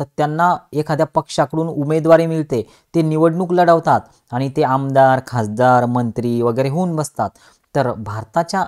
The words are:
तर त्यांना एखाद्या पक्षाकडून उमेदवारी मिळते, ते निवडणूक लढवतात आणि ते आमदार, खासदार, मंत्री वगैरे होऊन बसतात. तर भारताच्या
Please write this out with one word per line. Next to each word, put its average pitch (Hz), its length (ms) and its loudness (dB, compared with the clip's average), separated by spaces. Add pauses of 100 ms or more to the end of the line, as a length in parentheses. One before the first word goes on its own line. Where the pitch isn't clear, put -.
तर 143 40 -6 (120)
त्यांना 160 400 0 (160)
एखाद्या 151 340 -2
पक्षाकडून 160 640 -4
उमेदवारी 160 580 2
मिळते, 156 400 -4 (280)
ते 165 80 2
निवडणूक 165 500 0
लढवतात 165 480 2 (320)
आणि 135 240 -4
ते 151 60 0
आमदार, 135 640 2
खासदार, 120 600 2
मंत्री 120 560 -2
वगैरे 120 260 0
होऊन 170 280 -4
बसतात. 131 340 -6 (440)
तर 123 180 0
भारताच्या 113 760 -6